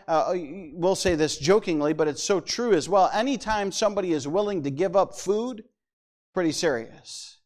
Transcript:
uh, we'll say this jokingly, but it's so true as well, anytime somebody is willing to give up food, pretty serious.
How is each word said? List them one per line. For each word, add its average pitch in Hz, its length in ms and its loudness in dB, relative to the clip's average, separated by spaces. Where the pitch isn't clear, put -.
uh, 160 260 2
we'll 175 240 0
say 180 180 0
this 151 240 0
jokingly, 160 540 2
but 156 160 0
it's 147 160 -6
so 196 160 2
true 233 320 0
as 151 160 2
well, 185 240 4
anytime 214 580 -2
somebody 196 440 0
is 139 120 -2
willing 190 380 -2
to 139 80 -2
give 175 240 0
up 190 180 2
food, 214 480 0
pretty 175 160 2
serious. - 960 -4